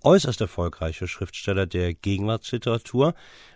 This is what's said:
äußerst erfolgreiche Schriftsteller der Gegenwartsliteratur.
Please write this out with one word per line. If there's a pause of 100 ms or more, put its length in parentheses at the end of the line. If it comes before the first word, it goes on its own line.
äußerst
erfolgreiche
Schriftsteller
der
Gegenwartsliteratur. (420)